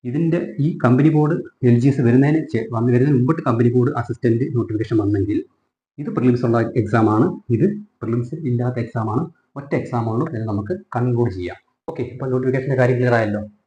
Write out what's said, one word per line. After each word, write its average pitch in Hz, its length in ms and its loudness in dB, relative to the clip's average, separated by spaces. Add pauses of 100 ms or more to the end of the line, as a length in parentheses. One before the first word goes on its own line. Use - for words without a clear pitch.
ഇതിന്റെ 160 360 -2 (200)
ഈ 143 80 2 (100)
കമ്പനി 127 320 4
ബോർഡ് 151 260 2 (280)
എൽ 120 160 6
ജി 127 80 2
എസ് 131 140 2
വരുന്നതിന് 139 460 4
ചെ-, 110 240 -4
വന്ന് 113 200 -2
വരുന്നതിന് 139 260 4
മുമ്പിട്ട് 160 260 0
കമ്പനി 120 260 2
ബോർഡ് 123 280 2
അസിസ്റ്റന്റ് 120 540 -2
നോട്ടിഫിക്കേഷൻ 110 460 -2
വന്നെങ്കിൽ 101 400 0 (600)
ഇത് 147 120 -8
പ്രിലിംസ് 123 360 2
ഉള്ള 117 120 2 (180)
എക്സാം 110 340 2
ആണ്, 110 180 2 (220)
ഇത് 120 160 2 (320)
പ്രിലിംസ് 120 460 -4
ഇല്ലാത്ത 123 360 -2
എക്സാം 110 300 -6
ആണ്, 117 120 0 (340)
ഒറ്റ 139 200 -10
എക്സാം 120 320 -4
ഉള്ളൂ 117 200 -2
എന്ന് 110 200 -6
നമുക്ക് 101 260 -4 (160)
കൺക്ലൂഡ് 120 420 0
ചെയ്യാം. 90 260 -8 (300)
ഓക്കെ, - 220 -8
അപ്പോൾ 131 200 -10
നോട്ടിഫിക്കേഷന്റെ 131 480 0
കാര്യം 123 200 4
ക്ലിയർ 123 160 2
ആയല്ലോ. 104 280 0 (260)